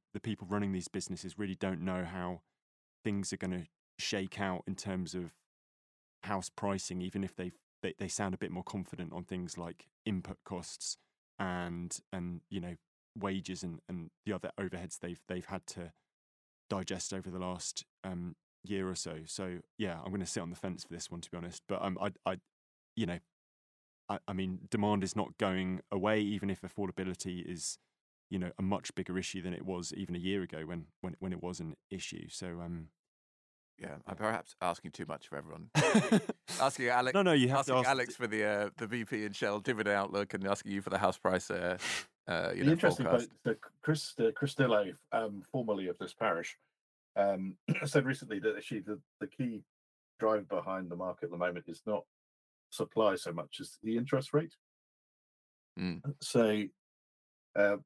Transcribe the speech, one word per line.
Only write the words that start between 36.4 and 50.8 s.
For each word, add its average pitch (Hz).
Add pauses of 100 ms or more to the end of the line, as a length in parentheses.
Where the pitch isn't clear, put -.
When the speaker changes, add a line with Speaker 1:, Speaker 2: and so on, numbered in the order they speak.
Speaker 2:
Asking 131
Alex, 123
Speaker 1:
No, 196
no, 180
you 131
have 135
to 135
Speaker 2:
asking 127
Speaker 1:
ask 123
Speaker 2:
Alex 123
for 123
the, 107
uh, 104
the 117
V 113
P 107
and 104
Shell 104
dividend 104
outlook 101
and 95
asking 101
you 98
for -
the 95
house 95
price, 92
uh, 90 (500)
uh, 87
you 90
Speaker 3:
The -
Speaker 2:
know, 151
Speaker 3:
interesting -
Speaker 2:
forecast. -
Speaker 3:
point, -
the - (140)
Chris, -
uh, 113
Chris 139
Dillo, 107 (200)
um, 107
formerly 107
of 85
this 92
parish, 85 (600)
um, 95 (120)
<clears throat> -
said 143
recently 120
that 107
actually 104
the, 104 (200)
the -
key 117 (580)
driver 110
behind 95